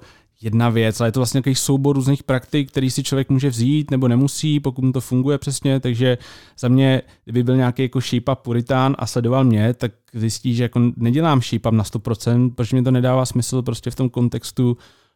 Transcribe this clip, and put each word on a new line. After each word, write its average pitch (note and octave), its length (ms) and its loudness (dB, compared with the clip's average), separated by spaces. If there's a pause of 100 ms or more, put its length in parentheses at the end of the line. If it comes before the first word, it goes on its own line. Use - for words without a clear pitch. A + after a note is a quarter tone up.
(420)
jedna A2+ 280 0
věc, A2+ 320 0
ale A#2 60 2
je A2 40 -2
to C3 80 -2
vlastně B2+ 180 0
nějaký C3 180 0
soubor C#3 400 0
různých C3+ 280 0
praktik, C3+ 480 -4
který C3 200 -2
si C#3 120 -4
člověk C3+ 260 -2
může C#3 200 2
vzít C3+ 420 0
nebo C3 160 2
nemusí, C#3+ 520 0
pokud C3 240 -4
mu C3 80 2
to B2+ 100 -2
funguje C3 360 0
přesně. C3+ 420 -2
Takže B2+ 380 0 (420)
za B2 80 -2
mě, C3 340 4 (220)
kdyby A#2+ 200 -2
byl B2+ 140 2
nějaký B2+ 240 0
jako C3 200 -2
Shape B2 300 -2
Up C3 80 -2
puritán B2+ 600 0
a - 60 -6
sledoval B2 380 0
mě, A#2 300 4
tak A#2+ 180 -6 (220)
zjistí, A2+ 420 -2
že B2 80 0
jako A#2+ 180 0 (160)
nedělám C3 440 2
Shape A#2 280 -2
Up A2+ 60 4
na A2 80 4
sto - 160 -6
procent, A#2+ 560 0
protože A#2+ 200 -2
mi B2+ 80 2
to C3 80 2
nedává B2+ 340 2
smysl B2+ 360 -2
prostě A#2+ 300 -6
v - 40 -10
tom C3 140 -2
kontextu B2 680 -2 (380)